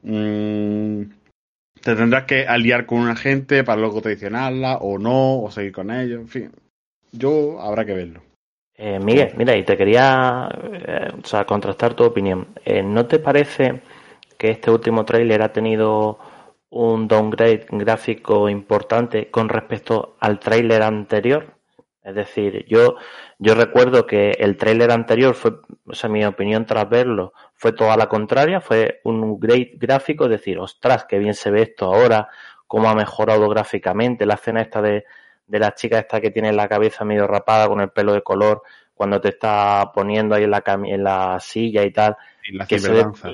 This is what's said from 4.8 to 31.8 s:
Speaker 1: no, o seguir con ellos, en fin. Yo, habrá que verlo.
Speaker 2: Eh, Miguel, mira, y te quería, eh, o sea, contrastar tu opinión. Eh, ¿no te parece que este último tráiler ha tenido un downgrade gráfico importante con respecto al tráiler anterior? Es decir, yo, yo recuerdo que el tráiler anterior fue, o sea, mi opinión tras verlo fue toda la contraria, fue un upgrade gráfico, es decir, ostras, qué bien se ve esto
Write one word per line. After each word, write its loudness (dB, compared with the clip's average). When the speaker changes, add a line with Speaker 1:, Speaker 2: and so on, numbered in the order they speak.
Speaker 1:
no, 0
o -10
seguir -8
con -10
ellos, -8
en -18
fin. -12
Yo, -2
habrá -4
que -6
verlo. -10
Speaker 2:
Eh, -8
Miguel, 2
mira, 2
y -2
te 2
quería, 2
eh, -8
o -20
sea, -2
contrastar -2
tu 4
opinión. 0
Eh, 0
¿no 0
te 2
parece 0
que 0
este 0
último 2
tráiler 2
ha 0
tenido 0
un -2
downgrade 2
gráfico 0
importante -2
con -2
respecto -4
al 0
tráiler 2
anterior? -2
Es -14
decir, -4
yo, 4
yo 4
recuerdo 4
que 2
el 0
tráiler 2
anterior 2
fue, -2
o -18
sea, -8
mi 0
opinión -2
tras -2
verlo 0
fue 0
toda 2
la 2
contraria, 0
fue 0
un -2
upgrade 0
gráfico, -2
es 0
decir, -4
ostras, -2
qué 0
bien 0
se -4
ve 4
esto -2